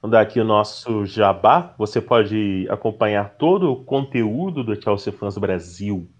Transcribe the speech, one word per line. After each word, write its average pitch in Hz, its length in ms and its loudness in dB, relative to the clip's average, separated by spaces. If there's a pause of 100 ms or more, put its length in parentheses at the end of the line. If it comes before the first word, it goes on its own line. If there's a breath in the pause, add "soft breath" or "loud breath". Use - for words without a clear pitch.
Vou 110 100 -4
dar 113 100 8
aqui 107 180 0
o 110 60 0
nosso 107 580 0
jabá. 107 760 2
Você - 200 -2
pode 104 680 0
acompanhar 104 680 -2
todo 175 340 2
o 127 120 -6
conteúdo 135 800 -4
do 107 160 -4
Chelsea 101 320 -2
Fans 101 240 -8
Brasil 92 720 -6 (120)